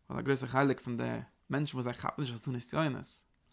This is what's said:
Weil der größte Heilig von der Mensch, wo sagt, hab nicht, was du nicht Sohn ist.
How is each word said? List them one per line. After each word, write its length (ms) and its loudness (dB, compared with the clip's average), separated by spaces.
Weil 100 -6
der 80 -2
größte 260 2
Heilig 300 4
von 160 -4
der 300 -2
Mensch, 280 0
wo 80 -2
sagt, 200 -4
hab 160 -2
nicht, 140 -2
was 80 -6
du 100 -4
nicht 180 -4
Sohn 260 2
ist. 280 -10